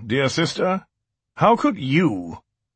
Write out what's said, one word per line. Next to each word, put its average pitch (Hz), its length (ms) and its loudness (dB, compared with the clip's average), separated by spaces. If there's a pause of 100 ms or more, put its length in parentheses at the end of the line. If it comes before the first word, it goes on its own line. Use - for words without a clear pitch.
dear 131 220 0
sister, 170 580 -2 (480)
how 208 220 4
could 254 200 0
you? 131 640 0 (380)